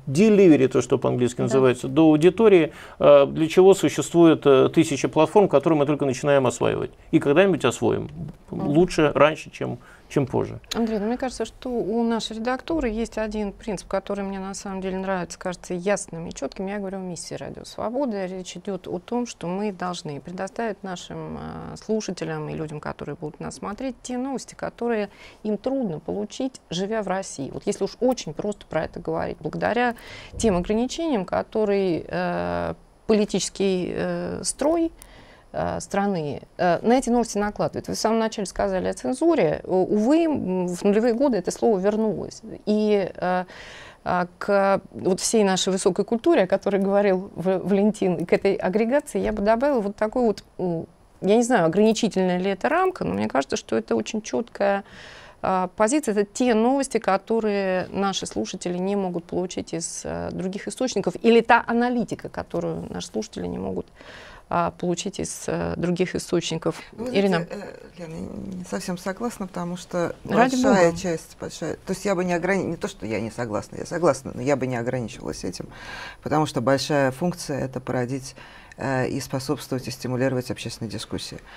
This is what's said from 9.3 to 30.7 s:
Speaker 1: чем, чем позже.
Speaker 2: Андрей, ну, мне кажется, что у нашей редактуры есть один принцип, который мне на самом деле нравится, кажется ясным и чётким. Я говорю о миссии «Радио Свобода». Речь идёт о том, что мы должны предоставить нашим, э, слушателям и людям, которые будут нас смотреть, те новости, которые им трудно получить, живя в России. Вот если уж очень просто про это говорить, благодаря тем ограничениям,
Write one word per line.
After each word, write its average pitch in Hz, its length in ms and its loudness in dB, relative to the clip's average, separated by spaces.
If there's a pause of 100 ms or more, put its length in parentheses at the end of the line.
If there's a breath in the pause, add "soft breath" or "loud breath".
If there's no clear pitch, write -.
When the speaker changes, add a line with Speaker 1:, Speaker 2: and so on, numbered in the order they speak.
Speaker 1:
чем, 123 260 -6 (320 soft breath)
чем 143 160 2
позже. 113 340 -2 (140)
Speaker 2:
Андрей, 220 240 0
ну, 202 80 -4
мне 240 120 -2
кажется, 247 280 -6
что - 240 -12
у 226 340 -2
нашей 226 340 -2
редактуры 254 520 -2
есть 220 300 -4
один 214 320 -4
принцип, - 360 -8
который 196 380 -4
мне 196 140 -6
на 190 160 -8
самом 190 260 -8
деле 185 160 -4
нравится, 190 400 -4
кажется 180 380 -8
ясным 175 520 -4
и - 60 -10
чётким. - 320 -8
Я 202 140 -6
говорю 190 180 -8
о 190 40 -8
миссии 175 340 -10
«Радио - 280 -12
Свобода». 220 640 -4
Речь 185 320 -10
идёт 185 300 -8
о - 100 -6
том, 240 300 -4
что - 200 -12
мы 196 240 -4
должны 175 480 -8
предоставить 190 640 -8
нашим, 160 560 -10
э, 165 400 -12
слушателям 160 720 -4
и 147 60 -6
людям, 151 240 -8
которые 147 420 -8
будут 151 180 -10
нас 156 180 -10
смотреть, 226 440 -8
те 247 160 -8
новости, 262 380 -8
которые 220 540 -4 (340 loud breath)
им 214 140 -2
трудно 247 420 -4
получить, 208 600 -6 (120)
живя 196 320 -4
в 190 40 -10
России. 185 460 -6
Вот - 140 -10
если 202 160 -2
уж 190 160 -2
очень 240 340 0
просто - 320 -8
про 160 200 -4
это - 140 -10
говорить, 165 400 -4
благодаря 196 540 0 (460 loud breath)
тем 214 180 4
ограничениям, 233 680 0